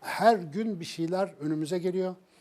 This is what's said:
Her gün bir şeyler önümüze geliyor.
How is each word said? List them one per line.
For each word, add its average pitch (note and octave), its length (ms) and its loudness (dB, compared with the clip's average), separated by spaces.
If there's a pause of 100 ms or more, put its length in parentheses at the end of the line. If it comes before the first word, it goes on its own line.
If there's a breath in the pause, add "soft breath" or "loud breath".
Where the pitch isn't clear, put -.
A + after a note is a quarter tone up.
Her A3 360 4
gün F3+ 420 -4
bir E3 60 -8
şeyler F3 540 -2
önümüze D#3 400 -2
geliyor. F#3 360 -2 (260 loud breath)